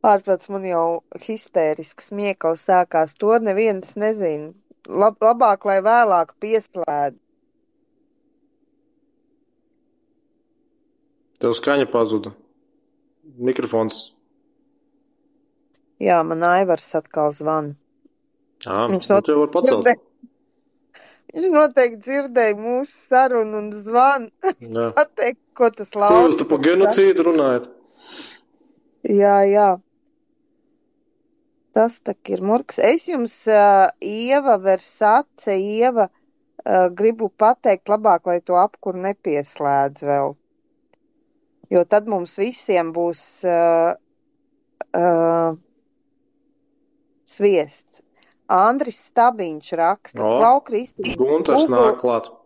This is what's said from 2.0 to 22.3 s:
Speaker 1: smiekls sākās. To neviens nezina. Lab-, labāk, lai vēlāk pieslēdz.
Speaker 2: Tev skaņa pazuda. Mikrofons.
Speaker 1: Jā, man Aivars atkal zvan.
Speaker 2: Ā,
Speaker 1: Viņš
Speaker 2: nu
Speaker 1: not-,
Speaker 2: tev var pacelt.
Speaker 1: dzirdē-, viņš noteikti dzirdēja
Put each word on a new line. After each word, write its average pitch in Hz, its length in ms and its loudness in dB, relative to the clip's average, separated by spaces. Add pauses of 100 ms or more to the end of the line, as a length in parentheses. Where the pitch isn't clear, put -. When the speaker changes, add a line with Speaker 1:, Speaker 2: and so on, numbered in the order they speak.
Speaker 1:
smiekls 196 560 -6
sākās. 175 540 0
To 220 180 0
neviens 208 560 -2
nezina. 180 640 -6 (320)
Lab-, 202 340 0
labāk, 220 460 2
lai 196 160 0
vēlāk 208 560 2
pieslēdz. 156 840 -4 (4000)
Speaker 2:
Tev 120 120 0
skaņa 139 400 -2
pazuda. 107 400 -2 (1000)
Mikrofons. 120 760 -4 (1900)
Speaker 1:
Jā, 175 240 2
man 165 180 -6
Aivars 175 520 0
atkal 151 380 -4
zvan. 151 440 -6 (840)
Speaker 2:
Ā, 101 260 -4
Speaker 1:
Viņš 190 220 -4
Speaker 2:
nu 208 40 2
Speaker 1:
not-, 196 140 2
Speaker 2:
tev 151 100 2
var 147 140 0
pacelt. 175 320 0
Speaker 1:
dzirdē-, 240 180 2 (1300)
viņš 330 240 -6
noteikti 254 500 2
dzirdēja 247 560 -2